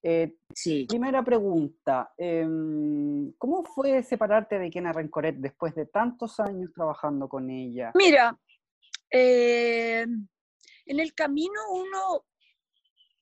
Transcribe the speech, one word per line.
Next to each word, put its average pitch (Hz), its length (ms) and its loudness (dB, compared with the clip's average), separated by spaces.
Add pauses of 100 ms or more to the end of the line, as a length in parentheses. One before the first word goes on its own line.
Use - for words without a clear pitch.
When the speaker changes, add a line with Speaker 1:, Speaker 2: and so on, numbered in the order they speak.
Speaker 1:
Eh, 165 320 2 (180)
Speaker 2:
Sí. 147 340 -2
Speaker 1:
primera 254 360 0
pregunta, 165 920 0
em, 151 1200 -2
¿cómo 320 280 -2
fue 269 380 0
separarte 214 560 0
de 180 100 -4
Kena 175 240 -4
Rencoret 160 440 -4
después 139 380 -6
de 156 100 -4
tantos 233 540 -2
años 190 340 -4
trabajando 147 540 -4
con 131 220 -8
ella? 123 460 -8
Speaker 2:
Mira, 285 420 6 (720)
eh, 240 960 4 (800)
en 277 140 -2
el 320 140 -2
camino 320 460 -2 (120)
uno 381 540 -4 (960)